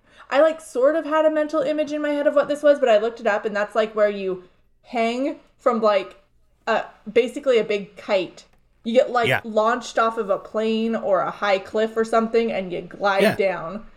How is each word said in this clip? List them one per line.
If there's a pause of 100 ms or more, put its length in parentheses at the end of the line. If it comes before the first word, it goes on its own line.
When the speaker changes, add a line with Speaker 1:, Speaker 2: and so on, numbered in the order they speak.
(300)
Speaker 1:
I,
like,
sort
of
had
a
mental
image
in
my
head
of
what
this
was,
but
I
looked
it
up,
and
that's,
like,
where
you (380)
hang (200)
from,
like, (500)
uh, (300)
basically
a
big
kite. (380)
You
get,
like,
Speaker 2:
Yeah.
Speaker 1:
launched
off
of
a
plane
or
a
high
cliff
or
something,
and
you
glide
Speaker 2:
Yeah.
Speaker 1:
down. (120)